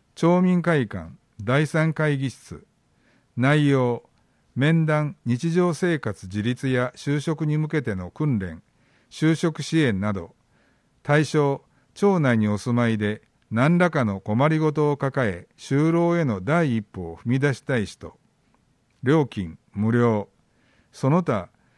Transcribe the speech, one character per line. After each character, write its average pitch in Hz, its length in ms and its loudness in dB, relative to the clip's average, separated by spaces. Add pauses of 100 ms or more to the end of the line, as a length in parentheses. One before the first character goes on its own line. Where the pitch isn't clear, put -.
(160)
町 175 260 4
民 180 200 2
会 156 260 2
館、 85 240 -10 (300)
第 135 260 0
三 160 260 0
会 151 240 0
議 135 120 -4
室。 - 360 -16 (720)
内 143 300 4
容、 123 420 0 (460)
面 156 320 2
談、 151 360 -2
日 123 280 -2
常 175 240 2
生 170 240 0
活 101 260 -8
自 98 160 -6
立 127 280 -2
や 123 260 0
就 147 240 -4
職 156 260 -4
に 151 140 0
向 151 100 -4
け 151 140 -2
て 110 100 -4
の 92 160 -8
訓 143 300 -2
練、 87 240 -10 (480)
就 160 240 2
職 156 260 -2
支 160 180 -2
援 117 200 2
な 104 140 -2
ど。 85 220 -10 (680)
対 147 200 2
象、 143 400 0 (300)
町 196 260 2
内 127 200 4
に 107 80 2
お 104 100 0
住 120 160 -4
ま 120 140 2
い 113 100 0
で、 104 240 -4 (300)
何 139 260 2
ら 175 140 2
か 143 120 0
の 98 160 -2
困 120 300 0
り 156 80 0
ご 156 160 0
と 147 180 0
を 143 60 -2
抱 131 320 -2
え、 87 180 -8 (100)
就 151 340 0
労 170 260 2
へ 165 80 0
の 104 160 -2
第 139 340 0
一 110 60 -2
歩 87 300 -10
を 82 60 -16
踏 - 80 -20
み 127 140 2
出 139 140 0
し - 80 -12
た 135 160 -4
い 104 80 -2
人。 - 320 -16 (880)
料 143 240 2
金、 85 320 -8 (140)
無 107 180 0
料。 117 380 2 (640)
そ 135 200 -2
の 175 100 4
他、 110 280 -4 (280)